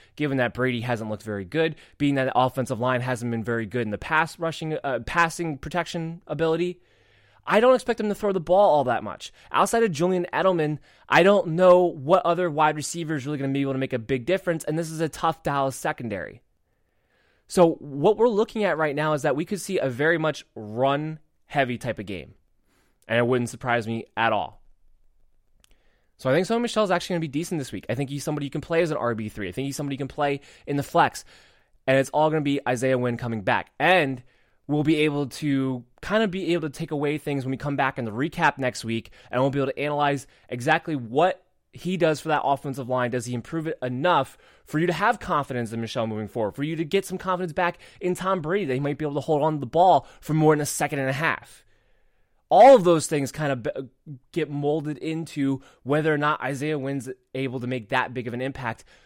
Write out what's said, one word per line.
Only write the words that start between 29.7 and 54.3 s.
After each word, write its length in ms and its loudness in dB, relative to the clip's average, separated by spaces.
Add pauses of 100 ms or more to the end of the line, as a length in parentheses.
somebody 200 -6
you 40 -12
can 80 -6
play 320 -2 (260)
in 120 -2
the 40 0
flex. 440 2 (600)
And 120 4
it's 140 2
all 180 4
gonna 120 0
be 240 0
Isaiah 320 2
Wynn 200 0
coming 240 -6
back. 380 -2
And 440 2 (420)
we'll 180 0
be 180 2
able 260 0
to 560 -2 (180)
kind 220 0
of 80 0
be 220 -2
able 160 -2
to 40 -14
take 180 -8
away 260 -2
things 260 -4
when 80 -4
we 60 -4
come 180 -6
back 240 -2
in 60 -4
the 60 -6
recap 460 0
next 280 -4
week, 260 -6 (180)
and 120 -2
we'll 80 2
be 100 -4
able 140 -2
to 40 -10
analyze 480 -2 (220)
exactly 480 0
what 480 0 (300)
he 240 -4
does 240 2
for 80 -8
that 160 0
offensive 420 -4
line. 240 0
Does 140 -4
he 80 -6
improve 340 -6
it 140 -6
enough 560 0 (260)
for 160 -4
you 80 2
to 60 0
have 260 0
confidence 540 -2
in 80 -4
Michel 260 -4
moving 220 -6
forward, 260 -4
for 80 -4
you 140 -4
to 80 -4
get 200 0
some 120 -8
confidence 340 -4
back 260 0 (220)
in 160 0
Tom 240 -2
Brady 240 -2
that 100 0
he 60 0
might 180 -2
be 60 -6
able 120 -4
to 40 0
hold 220 0
on 140 2
to 40 -4
the 60 -6
ball 420 4 (140)
for 120 -4
more 220 6
than 60 -2
a 40 -2
second 340 -4
and 100 0
a 40 -2
half? 520 -4 (840)
All 260 12
of 80 6
those 240 4
things 240 -2
kind 200 -2
of 120 -2
be-, 80 -4 (600)